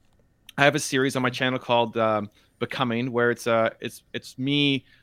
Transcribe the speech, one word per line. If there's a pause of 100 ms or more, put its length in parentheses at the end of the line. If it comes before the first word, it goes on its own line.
(580)
I
have
a
series
on
my
channel
called,
um, (280)
Becoming,
where
it's,
uh, (100)
it's, (100)
it's
me (180)